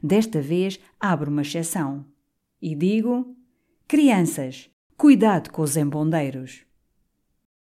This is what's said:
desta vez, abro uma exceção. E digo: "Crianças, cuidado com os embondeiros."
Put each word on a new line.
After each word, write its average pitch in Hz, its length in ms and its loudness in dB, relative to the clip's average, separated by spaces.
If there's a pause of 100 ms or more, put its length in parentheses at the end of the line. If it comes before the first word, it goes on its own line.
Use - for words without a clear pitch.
desta 190 380 0
vez, 180 360 -4 (220)
abro 151 320 -2
uma 147 120 -2
exceção. 147 640 -6 (560)
E 160 140 -6
digo: 220 580 -2 (540)
"Crianças, 180 840 0 (280)
cuidado 220 540 4
com 165 100 -6
os 147 160 -2
embondeiros." 147 880 -4 (960)